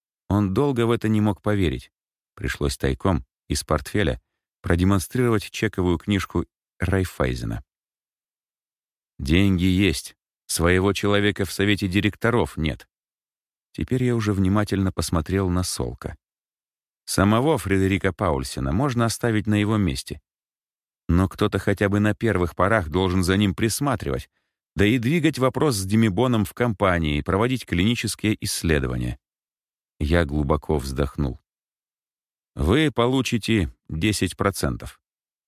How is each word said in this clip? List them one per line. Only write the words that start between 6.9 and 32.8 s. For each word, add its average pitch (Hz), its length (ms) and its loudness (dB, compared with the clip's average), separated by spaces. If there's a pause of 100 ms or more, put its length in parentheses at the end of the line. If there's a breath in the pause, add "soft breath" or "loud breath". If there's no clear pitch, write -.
«Деньги 90 460 2
есть. 92 500 0 (320)
Своего 92 460 2
человека 101 520 0
в - 80 -8
совете 101 340 0
директоров 104 720 0
нет». 78 320 -4 (840)
Теперь 127 320 -4
я 123 120 0
уже 107 180 0
внимательно 98 580 0
посмотрел 92 580 -2
на 90 120 0
Солка. - 560 -8 (880)
Самого 113 540 2
Фредерика 95 540 0
Паульсена 67 580 -2
можно 120 340 0
оставить 110 400 -2
на 107 100 2
его 107 220 2
месте. 76 440 -2 (840)
Но 90 220 2
кто-то 104 300 -2
хотя 104 280 0
бы 101 120 0
на 104 160 2
первых 90 400 -2
порах 95 340 0
должен 92 340 0
за 92 140 2
ним 101 160 2
присматривать, 110 760 -4 (460)
да 98 100 4
и 127 120 4
двигать 143 400 0
вопрос 131 380 0
с 95 100 -4
Димибоном 110 600 2
в - 80 -8
компании, 87 680 0
проводить 113 440 0
клинические 107 800 0
исследования. 62 760 -2 (800)
Я 82 260 2
глубоко 73 520 0
вздохнул. 67 640 -4 (1160)
«Вы 117 360 2